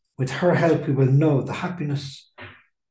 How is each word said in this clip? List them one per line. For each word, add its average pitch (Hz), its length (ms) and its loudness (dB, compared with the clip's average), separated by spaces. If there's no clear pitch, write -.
With 131 120 -2
her 180 240 0
help, 165 320 2
we 143 60 -2
will 131 140 4
know 139 360 4
the - 100 -8
happiness - 760 -8